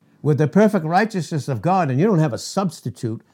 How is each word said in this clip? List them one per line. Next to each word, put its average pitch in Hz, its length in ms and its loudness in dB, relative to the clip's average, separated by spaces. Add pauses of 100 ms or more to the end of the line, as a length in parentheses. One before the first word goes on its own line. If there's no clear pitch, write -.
(220)
with 143 160 2
the 151 100 2
perfect 202 380 2
righteousness 175 640 -2
of 117 120 -4
God, 175 280 0
and 127 100 0
you 165 60 4
don't 208 140 4
have 156 140 2
a 110 40 -6
substitute, - 840 -6 (120)